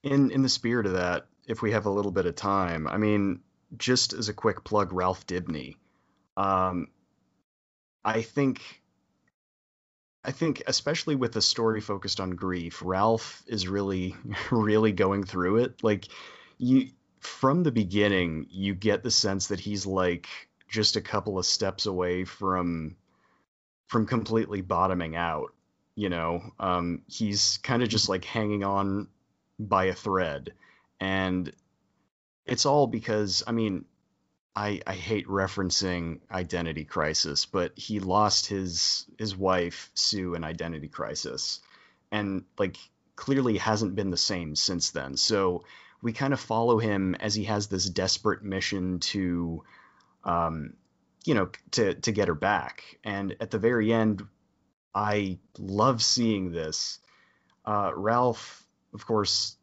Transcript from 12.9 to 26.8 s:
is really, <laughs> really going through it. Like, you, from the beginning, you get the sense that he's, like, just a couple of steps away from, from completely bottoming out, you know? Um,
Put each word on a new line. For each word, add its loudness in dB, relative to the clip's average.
is -4
really, -2
<laughs> -6
really 4
going 2
through 0
it. 0
Like, 2
you, 4
from 2
the 4
beginning, 2
you -2
get 2
the -2
sense 0
that -2
he's, -6
like, 0
just 0
a 2
couple -2
of -2
steps -2
away 0
from, -2
from 2
completely 0
bottoming 2
out, -2
you -2
know? 0
Um, 0